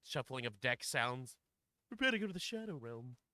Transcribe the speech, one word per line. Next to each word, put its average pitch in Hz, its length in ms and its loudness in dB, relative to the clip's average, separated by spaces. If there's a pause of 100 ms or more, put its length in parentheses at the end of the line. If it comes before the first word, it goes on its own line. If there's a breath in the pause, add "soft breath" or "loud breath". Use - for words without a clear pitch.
Shuffling 131 440 -4
of 113 140 -2
deck 123 240 2
sounds. 123 520 0 (540)
Prepare 262 220 4
to 226 80 4
go 208 80 0
to 190 60 -2
the 180 60 -4
Shadow 220 360 -4
Realm. 117 420 -8 (160)